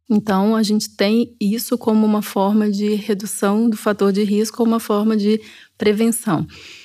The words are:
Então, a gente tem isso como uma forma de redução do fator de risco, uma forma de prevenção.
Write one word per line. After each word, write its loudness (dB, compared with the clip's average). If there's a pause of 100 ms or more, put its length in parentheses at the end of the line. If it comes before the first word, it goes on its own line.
Então, 2
a 0
gente -2
tem 0
isso -2
como 2
uma 2
forma 0
de -2
redução -2
do 0
fator 0
de 0
risco, 0
uma 2
forma 0
de 0 (360)
prevenção. 0 (380)